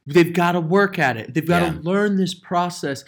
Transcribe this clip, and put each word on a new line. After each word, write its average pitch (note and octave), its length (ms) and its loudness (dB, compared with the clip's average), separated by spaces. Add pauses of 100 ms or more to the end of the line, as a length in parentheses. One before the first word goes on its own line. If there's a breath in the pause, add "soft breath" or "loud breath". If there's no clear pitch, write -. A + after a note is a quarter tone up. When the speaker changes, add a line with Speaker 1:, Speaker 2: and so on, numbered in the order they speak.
Speaker 1:
They've E3+ 260 4
gotta F3 300 0
work F#3+ 380 2
at B2+ 180 2
it. A#2 160 -10
They've D#3 120 -2
gotta E3+ 300 2
Speaker 2:
Yeah. C#3+ 60 -10
Speaker 1:
learn G3 340 0
this F#3 180 0
process. F3 760 -6